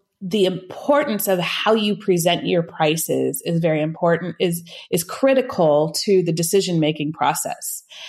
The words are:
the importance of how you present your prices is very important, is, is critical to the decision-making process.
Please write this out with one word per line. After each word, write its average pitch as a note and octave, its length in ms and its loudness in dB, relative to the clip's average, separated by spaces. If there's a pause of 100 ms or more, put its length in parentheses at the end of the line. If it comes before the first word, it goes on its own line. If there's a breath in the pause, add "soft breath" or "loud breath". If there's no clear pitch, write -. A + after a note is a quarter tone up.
(200)
the G3 260 0
importance G#3+ 840 -2
of F#3 100 2
how G3 360 0
you G#3 220 0
present F3 500 0
your F3 160 2
prices D#3 840 -2
is E3+ 160 0
very D#3 200 0
important, E3+ 600 0
is, E3+ 280 -2 (220 loud breath)
is F3 140 -2
critical F3 880 2 (120)
to F#3+ 200 4
the E3+ 80 -2
decision-making D#3+ 800 0
process. - 720 -4 (240 loud breath)